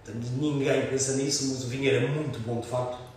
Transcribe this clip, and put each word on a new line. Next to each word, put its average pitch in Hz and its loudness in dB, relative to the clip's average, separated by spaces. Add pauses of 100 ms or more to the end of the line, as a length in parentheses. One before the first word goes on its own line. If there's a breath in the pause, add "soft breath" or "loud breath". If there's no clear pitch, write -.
portanto, 117 -6 (120)
ninguém 139 2
pensa 131 2
nisso, 135 2
mas 127 -4
o 120 -4
vinho 135 0
era 123 4
muito 143 -2
bom 113 -2
de - -8
facto 127 -2 (200)